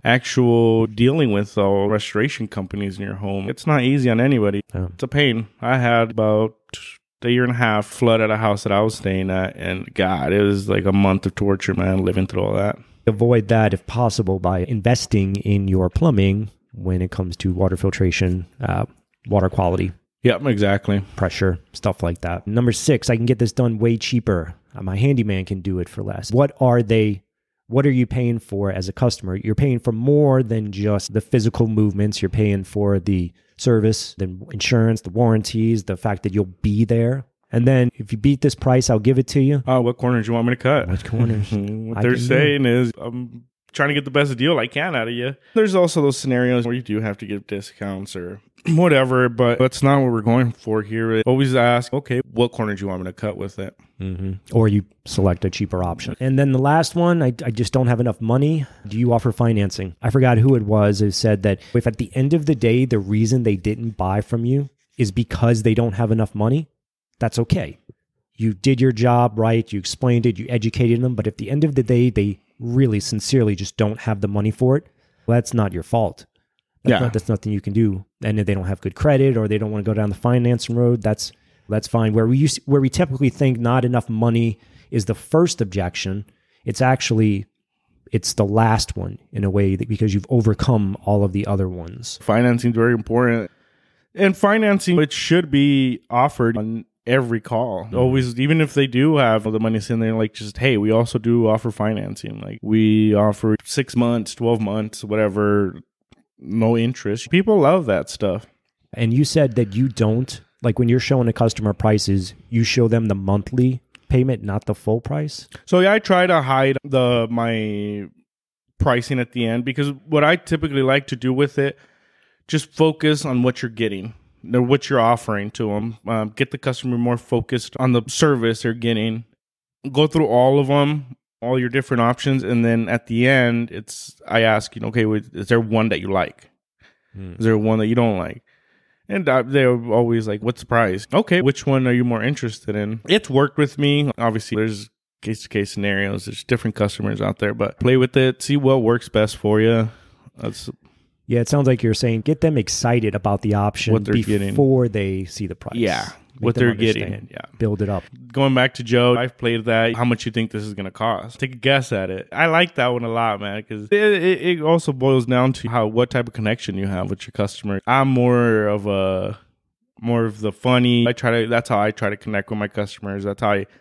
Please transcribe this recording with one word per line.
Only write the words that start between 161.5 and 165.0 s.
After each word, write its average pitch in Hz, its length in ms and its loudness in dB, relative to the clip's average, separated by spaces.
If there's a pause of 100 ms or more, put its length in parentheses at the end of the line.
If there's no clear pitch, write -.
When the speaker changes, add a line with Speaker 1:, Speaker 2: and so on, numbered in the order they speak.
Speaker 1:
a 123 40 -18
guess 135 360 0
at 95 160 -4
it. 95 240 -10
I 160 140 0
like 165 280 2
that 123 120 0
one 120 180 -2
a 117 40 -6
lot, 113 300 -2
man, 101 240 -8
'cause 107 280 -12
it, - 20 2
it, 196 480 2
it 170 200 0
also 160 300 2
boils 131 360 2